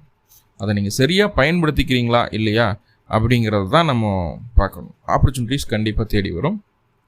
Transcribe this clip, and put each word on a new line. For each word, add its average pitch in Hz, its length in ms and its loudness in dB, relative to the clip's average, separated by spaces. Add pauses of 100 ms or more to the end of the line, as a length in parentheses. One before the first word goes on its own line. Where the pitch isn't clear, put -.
(580)
அதை 104 160 -4
நீங்க 101 160 -2
சரியா 185 460 2
பயன்படுத்திக்கிறீங்களா 131 1000 2
இல்லையா 110 460 0 (300)
அப்படிங்கிறது 110 600 2
தான் 165 160 2
நம்ம 98 520 -2 (180)
பார்க்கணும். - 380 -2 (140)
ஆப்பர்ச்சுனிட்டிஸ் 131 640 0
கண்டிப்பா 110 340 -2
தேடி 98 280 -2
வரும். 147 320 -4 (440)